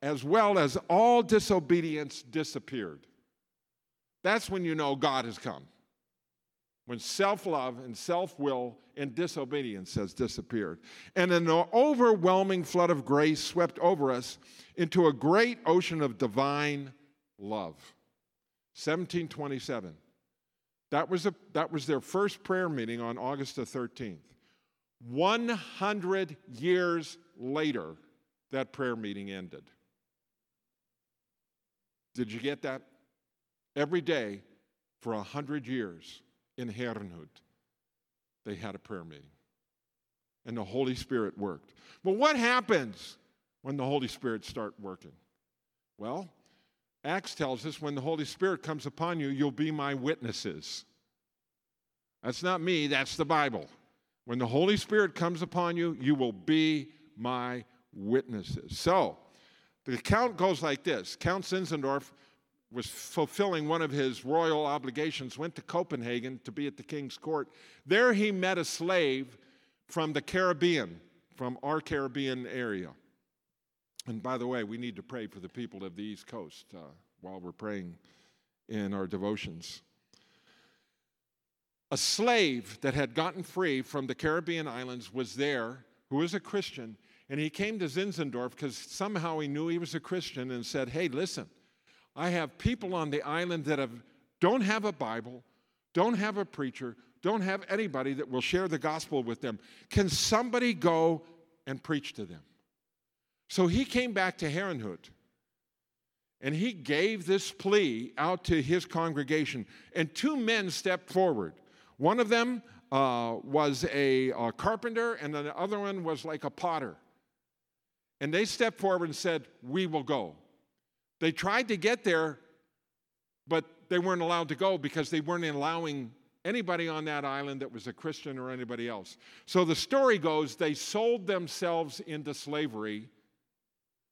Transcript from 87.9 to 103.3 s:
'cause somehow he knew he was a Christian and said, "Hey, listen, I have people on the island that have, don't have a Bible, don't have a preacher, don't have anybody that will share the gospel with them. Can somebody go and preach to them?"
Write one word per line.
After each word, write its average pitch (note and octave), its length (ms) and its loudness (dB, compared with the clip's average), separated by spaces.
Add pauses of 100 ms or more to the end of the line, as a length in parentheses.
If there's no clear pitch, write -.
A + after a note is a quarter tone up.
'cause C3 200 -6
somehow E3+ 600 -4
he D3 100 -4
knew D3+ 200 -2
he E3+ 100 -2
was E3+ 160 -6
a D#3 60 -4
Christian C3+ 520 -6
and A#2+ 140 -6
said, C3 220 -2
"Hey, D#3+ 200 0
listen, C#3 400 -4 (640)
I E3+ 160 -2
have D#3+ 280 -2
people G#3 360 -2
on D#3 160 0
the D3 120 0
island E3 440 -2
that D3 120 2
have, A#2+ 240 -4 (380)
don't A3 220 6
have G#3 220 2
a G#3 80 0
Bible, A#2+ 520 -6 (480)
don't G#3+ 220 4
have G3+ 240 0
a G3 60 -2
preacher, B2+ 520 -6 (260)
don't G3+ 200 2
have F#3+ 260 -2
anybody C#3 460 -2
that C3+ 140 -4
will B2+ 120 0
share F3+ 280 0
the D#3 100 -2
gospel D#3 460 -2
with A#2 160 -4
them. A2+ 180 -4 (320)
Can G3+ 180 4
somebody A#3+ 640 2
go E3 520 4 (400)
and C3+ 160 -6
preach D3 320 -2
to G#2+ 100 -8
them?" E2 180 -14 (1080)